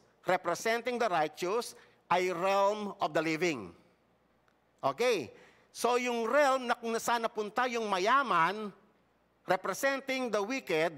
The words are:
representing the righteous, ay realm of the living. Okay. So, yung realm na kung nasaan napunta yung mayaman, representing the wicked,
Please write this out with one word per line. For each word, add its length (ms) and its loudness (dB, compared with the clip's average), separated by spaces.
representing 720 0
the 80 2
righteous, 640 -2
ay 160 2
realm 720 0
of 160 -2
the 80 2
living. 480 -2
Okay. 480 0
So, 240 2
yung 320 -2
realm 400 2
na 80 0
kung 160 -6
nasaan 320 0
napunta 400 -4
yung 240 -2
mayaman, 800 2
representing 800 -2
the 160 0
wicked, 540 -2